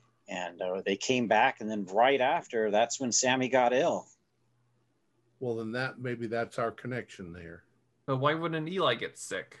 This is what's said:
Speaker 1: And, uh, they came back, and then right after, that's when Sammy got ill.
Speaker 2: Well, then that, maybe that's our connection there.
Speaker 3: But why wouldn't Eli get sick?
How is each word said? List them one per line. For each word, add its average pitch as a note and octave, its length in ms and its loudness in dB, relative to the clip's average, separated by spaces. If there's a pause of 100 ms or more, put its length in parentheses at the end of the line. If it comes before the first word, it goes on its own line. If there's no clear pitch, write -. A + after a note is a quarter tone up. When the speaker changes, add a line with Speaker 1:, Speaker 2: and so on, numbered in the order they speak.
(280)
Speaker 1:
And, F2+ 320 -6
uh, F#2 240 -2
they G2 120 0
came B2 320 0
back, A2+ 320 4
and G#2+ 100 -6
then G#2 160 -4
right A#2+ 340 4
after, B2+ 500 0
that's A2 300 2
when A#2+ 120 -2
Sammy C3 360 2
got B2 240 4
ill. B2+ 340 2 (1300)
Speaker 2:
Well, A#2+ 180 -2
then A2 160 -6
that, B2+ 260 -4
maybe A#2+ 280 -6
that's A#2 320 -4
our A#2 120 0
connection A2 600 -10
there. E2+ 320 -16 (420)
Speaker 3:
But C3+ 120 -2
why D3 160 2
wouldn't D#3+ 340 -2
Eli E3+ 260 2
get G#2 240 -8
sick? - 420 -8